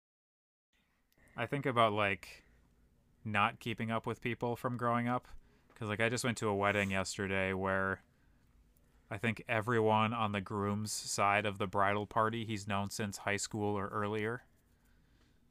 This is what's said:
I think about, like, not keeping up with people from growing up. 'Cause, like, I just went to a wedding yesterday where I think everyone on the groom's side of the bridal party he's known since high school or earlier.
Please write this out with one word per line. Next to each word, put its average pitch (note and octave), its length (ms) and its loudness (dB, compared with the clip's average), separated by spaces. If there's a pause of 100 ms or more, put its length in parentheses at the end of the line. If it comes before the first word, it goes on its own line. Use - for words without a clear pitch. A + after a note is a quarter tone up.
(1400)
I A#2+ 100 -2
think C#3 200 -2
about, A#2 260 4
like, G2+ 520 -2 (800)
not G#2+ 360 0
keeping A2+ 300 -4
up A2+ 160 -2
with A#2 140 -4
people A#2+ 360 -2
from B2 200 -4
growing A#2+ 320 0
up. B2 180 -2 (480)
'Cause, A2 140 -8
like, G#2 120 0
I A2+ 100 4
just B2 140 -2
went A#2+ 140 0
to A2+ 100 0
a G#2 60 4
wedding G2+ 360 4
yesterday F#2+ 640 0
where F#2+ 480 0 (1080)
I A2+ 80 -8
think A2+ 300 -2
everyone A2 640 4
on A2 200 0
the G2+ 100 0
groom's G2+ 500 -2
side G#2 540 2
of G2 120 -4
the G#2 80 0
bridal G2+ 400 2
party A2+ 380 0
he's G#2 240 -6
known G2+ 220 -2
since G2+ 280 -6
high G2+ 200 -2
school G#2 380 -2
or G2 120 -4
earlier. G#2+ 560 -4 (1080)